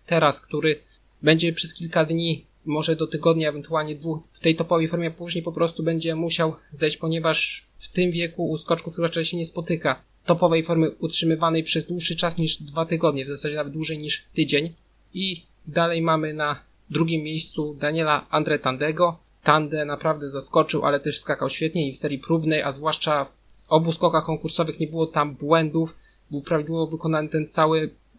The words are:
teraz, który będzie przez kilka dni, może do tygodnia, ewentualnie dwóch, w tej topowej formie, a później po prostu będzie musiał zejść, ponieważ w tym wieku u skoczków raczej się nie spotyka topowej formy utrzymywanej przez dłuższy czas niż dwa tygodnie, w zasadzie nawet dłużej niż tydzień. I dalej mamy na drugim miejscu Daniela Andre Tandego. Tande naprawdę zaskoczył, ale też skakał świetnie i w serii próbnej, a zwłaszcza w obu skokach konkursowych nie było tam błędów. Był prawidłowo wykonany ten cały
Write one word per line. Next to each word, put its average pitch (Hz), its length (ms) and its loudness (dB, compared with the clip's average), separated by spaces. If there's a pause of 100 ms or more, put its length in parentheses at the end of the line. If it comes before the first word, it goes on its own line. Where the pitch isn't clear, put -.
teraz, 156 340 4
który 151 400 -2 (420)
będzie 165 300 6
przez - 220 -2
kilka 165 300 0
dni, 165 400 0 (200)
może 156 320 0
do 156 100 -2
tygodnia, 160 420 2
ewentualnie 151 460 -4
dwóch, 156 280 -6 (100)
w - 80 -16
tej 160 160 2
topowej 165 320 0
formie, 170 180 -2
a 160 40 -2
później 170 340 -6
po 170 80 -6
prostu 165 300 -2
będzie 165 320 0
musiał 160 400 0 (160)
zejść, 147 260 0
ponieważ 160 680 -2 (120)
w - 100 -12
tym 180 220 0
wieku 170 400 -4
u 160 60 -2
skoczków 165 420 -4
raczej 165 260 0
się 175 120 -2
nie 165 100 -2
spotyka 165 560 -2 (240)
topowej 170 360 4
formy 165 280 2
utrzymywanej 160 720 2
przez 160 240 -2
dłuższy 175 300 -2
czas 170 220 0
niż 160 240 0
dwa 147 220 -4
tygodnie, 160 400 0
w 135 40 -8
zasadzie 147 280 -4
nawet 143 160 -6
dłużej 156 260 -6
niż 151 260 -4 (100)
tydzień. 151 400 0 (400)
I 185 280 -4 (240)
dalej 170 360 0
mamy 156 320 2
na 147 260 -2 (300)
drugim 160 320 0
miejscu 151 580 -4
Daniela 151 500 2
Andre 151 280 2
Tandego. 156 600 0 (260)
Tande 151 400 2
naprawdę 147 460 -2
zaskoczył, 151 540 0
ale 143 160 2
też 147 180 -4
skakał - 320 -4
świetnie 160 380 -2
i 139 40 -6
w - 40 -6
serii 143 220 -4
próbnej, 160 440 0
a 139 100 -2
zwłaszcza 147 520 0
w - 100 -12 (340)
obu 165 240 4
skokach 160 320 2
konkursowych 160 560 -2
nie 156 60 0
było 160 200 -2
tam 147 280 -2
błędów. 160 640 0 (340)
Był 143 120 -6
prawidłowo 160 440 -2
wykonany 156 420 -2
ten 156 200 -2
cały 156 420 2 (280)